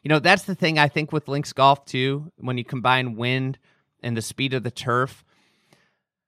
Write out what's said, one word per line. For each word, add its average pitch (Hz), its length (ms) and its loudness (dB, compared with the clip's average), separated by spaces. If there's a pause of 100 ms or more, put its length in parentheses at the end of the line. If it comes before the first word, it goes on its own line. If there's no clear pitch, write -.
you 143 60 -6
know, 151 100 4
that's 180 240 4
the 190 120 -4
thing 160 220 0
I 147 100 6
think 151 240 -2
with 156 160 -4
links 143 260 -4
golf 139 320 4
too, 135 520 -4
when 123 200 -6
you 120 80 -6
combine 127 500 0
wind 131 420 -2 (460)
and 117 140 -4
the 110 40 -4
speed 135 320 -4
of 123 100 -4
the 120 80 -6
turf, 123 520 -2 (1040)